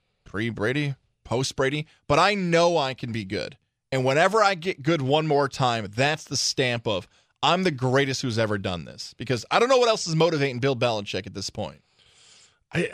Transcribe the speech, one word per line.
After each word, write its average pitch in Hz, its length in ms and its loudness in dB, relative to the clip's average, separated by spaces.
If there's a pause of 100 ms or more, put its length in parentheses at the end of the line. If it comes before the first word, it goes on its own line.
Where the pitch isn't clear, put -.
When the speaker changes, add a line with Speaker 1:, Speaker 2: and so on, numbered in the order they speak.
(260)
Speaker 1:
pre-Brady, 117 680 -2 (280)
post-Brady, 135 640 -2 (200)
but 147 120 4
I 196 160 4
know 170 420 2
I 135 160 0
can - 180 -8
be 110 140 -6
good. 92 320 -6 (340)
And 131 140 0
whenever 185 380 4
I 196 120 4
get 165 280 -6
good 156 180 2
one 147 260 2
more 143 220 4
time, 117 460 -2
that's 143 300 0
the 135 120 -6
stamp 120 500 -2
of, 98 200 -2 (340)
'I'm 170 220 2
the 180 80 2
greatest 131 500 0
who's 117 160 -2
ever 107 200 0
done 90 280 -6
this.'" - 320 -16
Because 123 320 -4
I 170 100 0
don't 240 100 2
know 269 80 6
what 240 120 4
else 220 180 -2
is 160 80 -2
motivating 147 440 2
Bill 135 160 2
Belichick 110 520 -2
at 101 60 -14
this 98 160 -8
point. 76 320 -10 (920)
Speaker 2:
I, 170 200 -2